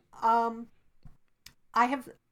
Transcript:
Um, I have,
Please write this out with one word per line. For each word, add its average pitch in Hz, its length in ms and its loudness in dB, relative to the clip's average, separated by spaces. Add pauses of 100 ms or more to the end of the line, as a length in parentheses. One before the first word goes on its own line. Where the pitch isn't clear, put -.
(200)
Um, 233 460 0 (1080)
I 233 120 4
have, 262 220 -4 (240)